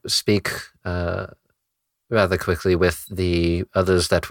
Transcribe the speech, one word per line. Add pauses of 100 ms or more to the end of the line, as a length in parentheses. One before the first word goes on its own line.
speak, (340)
uh, (840)
rather
quickly
with
the (100)
others
that